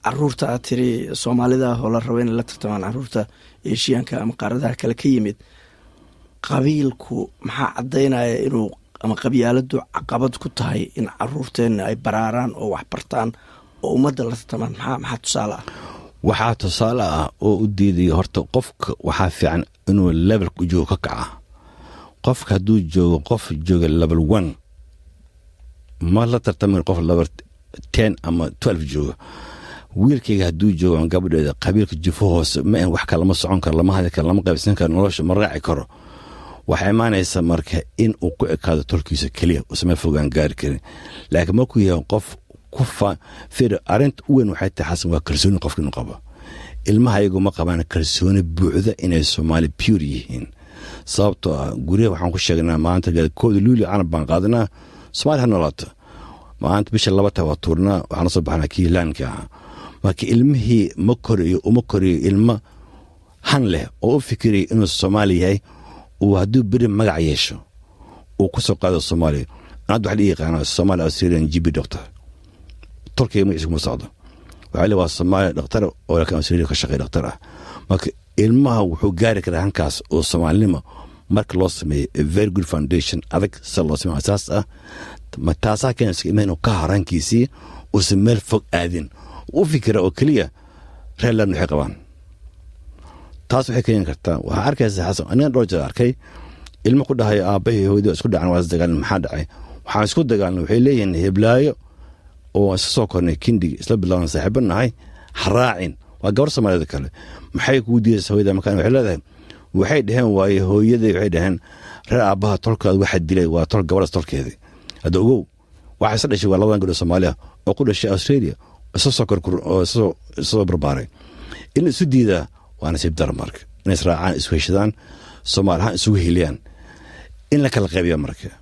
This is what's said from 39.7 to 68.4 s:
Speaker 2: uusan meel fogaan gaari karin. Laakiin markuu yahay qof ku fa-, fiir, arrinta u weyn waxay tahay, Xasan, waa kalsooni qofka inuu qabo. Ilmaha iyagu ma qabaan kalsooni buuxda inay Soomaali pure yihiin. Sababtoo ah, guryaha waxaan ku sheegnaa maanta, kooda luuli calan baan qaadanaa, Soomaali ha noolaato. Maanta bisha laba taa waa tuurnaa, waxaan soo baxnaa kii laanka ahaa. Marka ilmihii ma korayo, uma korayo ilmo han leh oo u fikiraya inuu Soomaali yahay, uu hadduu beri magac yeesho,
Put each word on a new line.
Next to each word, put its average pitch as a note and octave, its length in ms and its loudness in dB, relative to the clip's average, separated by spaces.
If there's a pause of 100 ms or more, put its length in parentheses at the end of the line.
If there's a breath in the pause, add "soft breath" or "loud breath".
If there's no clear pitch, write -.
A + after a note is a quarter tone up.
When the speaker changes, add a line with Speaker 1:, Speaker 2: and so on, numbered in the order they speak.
Speaker 2:
uusan - 180 -4
meel E2+ 80 2
fogaan D2 340 0
gaari C#2 240 0
karin. C#2 260 -4 (500 loud breath)
Laakiin E2+ 260 0
markuu B2 240 2
yahay F2 280 2
qof G#2 180 -2 (440)
ku - 140 -4
fa-, - 340 -2 (320 loud breath)
fiir, A#2 220 0 (120)
arrinta C3 440 0
u C#3 80 4
weyn A#2 140 4
waxay F#2+ 200 -4
tahay, E2 260 -4
Xasan, E2+ 160 -4
waa D#2 80 2
kalsooni F#2 400 0
qofka D#2 220 -6
inuu C#2 100 -4
qabo. A#1+ 220 -8 (720 loud breath)
Ilmaha G#2+ 360 4
iyagu F#2 200 2
ma G2 100 2
qabaan E2 340 -2
kalsooni F2+ 580 0
buuxda F2 560 0
inay E2 260 0
Soomaali D#2+ 440 0
pure F2+ 360 0
yihiin. B1 420 -8 (580 loud breath)
Sababtoo F#2+ 500 -2
ah, C#2 220 -6
guryaha F#2 360 2
waxaan E2+ 200 -2
ku F#2 60 -4
sheegnaa E2 400 0
maanta, F2 300 2 (260)
kooda G2+ 260 2
luuli A2+ 240 4
calan F#2 240 0
baan D#2 180 -2
qaadanaa, G2 400 2 (460 loud breath)
Soomaali D3+ 280 0
ha B2 60 2
noolaato. E2 400 0 (760 loud breath)
Maanta G2+ 300 0
bisha A2 200 0
laba G2 200 2
taa E2+ 140 -2
waa D2+ 120 -2
tuurnaa, F2+ 420 0 (120)
waxaan F2 200 -2
soo F2+ 120 0
baxnaa D2 260 -2
kii F2+ 200 0
laanka E2 400 0
ahaa. A1+ 180 -12 (560 loud breath)
Marka F#2+ 240 0
ilmihii A#2 680 4
ma G#2 180 2
korayo, F#2 500 0
uma A#2+ 180 4
korayo F#2 360 0 (100)
ilmo G#2+ 260 4 (920 soft breath)
han C3+ 280 2
leh D#2 140 -2 (160)
oo B2 140 4
u C#3 40 2
fikiraya G#2+ 500 0
inuu A2 160 4
Soomaali F#2+ 540 2
yahay, G2 180 2 (600 loud breath)
uu G2+ 160 4
hadduu G#2+ 260 2
beri A#2 260 2
magac G2+ 320 2
yeesho, D#2 360 -2 (840 loud breath)